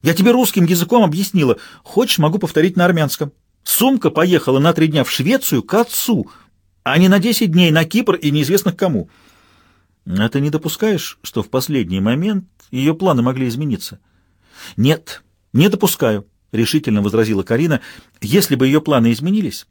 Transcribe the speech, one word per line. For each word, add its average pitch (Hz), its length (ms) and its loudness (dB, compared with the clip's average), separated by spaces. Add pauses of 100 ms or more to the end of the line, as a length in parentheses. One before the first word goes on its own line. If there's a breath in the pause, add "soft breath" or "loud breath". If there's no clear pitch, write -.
Я 156 120 0
тебе 202 180 4
русским 233 340 2
языком 175 380 2
объяснила. 160 540 0 (260 loud breath)
Хочешь, - 340 -2
могу 160 220 0
повторить 170 360 0
на 175 100 2
армянском. 156 460 -2 (320)
Сумка 254 460 0
поехала 156 500 2
на 165 140 2
три 160 140 2
дня 147 160 0
в - 80 -4
Швецию 156 520 0
к - 100 -6
отцу, 220 560 -2 (540 loud breath)
а 131 140 0
не 185 100 6
на 190 120 4
десять 214 320 0
дней 170 200 4
на 160 140 2
Кипр 214 300 0
и 147 160 -2
неизвестно 156 400 0
к - 80 -12
кому». 143 300 -2 (960 soft breath)
«А 101 240 -2
ты 139 100 -2
не 147 120 -2
допускаешь, 175 720 -4
что - 180 -6
в - 80 -10
последний 123 500 -2
момент 175 460 -2 (260)
ее 135 220 0
планы 160 280 0
могли 127 260 -2
измениться?» 120 520 -6 (760 loud breath)
«Нет, 143 460 -2 (280)
не 151 160 4
допускаю», 117 600 -2 (240)
решительно 113 500 0
возразила 104 420 0
Карина. 143 380 -2 (400 loud breath)
«Если 143 340 0
бы 131 120 2
ее 151 140 2
планы 120 300 2
изменились 160 600 -4